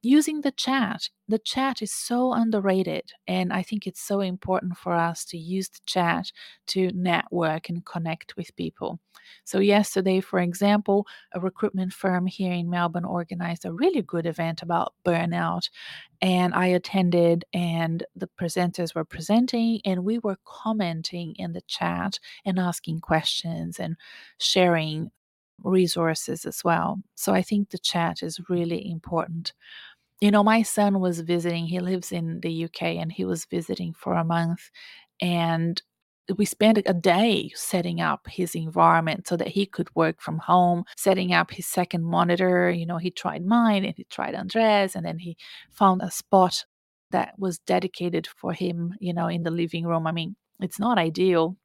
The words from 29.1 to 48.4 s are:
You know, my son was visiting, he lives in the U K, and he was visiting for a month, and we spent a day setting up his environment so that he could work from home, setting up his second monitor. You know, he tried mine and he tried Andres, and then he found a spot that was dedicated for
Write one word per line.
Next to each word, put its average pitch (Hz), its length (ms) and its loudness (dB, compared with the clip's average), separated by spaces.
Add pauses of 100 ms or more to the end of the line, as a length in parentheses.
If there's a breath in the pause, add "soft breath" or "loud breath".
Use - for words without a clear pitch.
You 208 100 4
know, 202 140 6
my 220 180 6
son 202 380 2
was 180 200 0
visiting, 170 460 0
he 180 140 -2
lives 180 320 -4
in 165 280 -4
the 170 120 -2
U 165 160 -4
K, 170 300 -4
and 165 120 -4
he 185 140 -4
was 175 200 -2
visiting 180 480 -4
for 185 220 -4
a 170 100 2
month, 170 460 -2 (500 loud breath)
and 170 600 0 (560)
we 208 80 2
spent 214 420 4
a 190 80 2
day 185 600 4
setting 175 440 -2
up 156 280 -2
his - 260 -4
environment 165 720 4
so 175 100 -2
that - 120 -2
he 196 180 0
could - 300 -6
work 165 240 2
from - 180 -6
home, 175 460 4 (120)
setting 185 380 2
up 170 160 2
his - 160 -12
second 175 380 -2
monitor. 175 640 2
You 170 160 -2
know, 170 120 -4
he 175 120 -4
tried 156 340 -6
mine 214 400 4
and - 120 -4
he - 80 -16
tried - 320 -6
Andres, 202 580 2
and 175 100 -6
then 165 140 -6
he 170 180 -10 (360 loud breath)
found 190 280 4
a 180 120 -6
spot - 520 4 (460)
that - 260 -2
was 190 220 -4
dedicated 180 680 -2
for - 240 -8